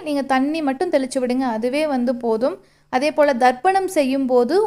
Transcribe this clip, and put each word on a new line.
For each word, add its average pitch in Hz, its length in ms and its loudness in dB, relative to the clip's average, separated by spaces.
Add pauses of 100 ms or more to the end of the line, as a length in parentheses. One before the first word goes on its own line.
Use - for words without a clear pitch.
நீங்க 294 200 -2
தண்ணி 277 400 0
மட்டும் 294 300 -2
தெளிச்சு 269 280 0
விடுங்க, 254 300 -2
அதுவே 247 380 -2
வந்து 240 280 -2
போதும். 233 420 -2 (360)
அதே 262 180 0
போல 294 220 2
தர்ப்பணம் 262 540 2
செய்யும் 269 400 0
போது 247 280 2 (120)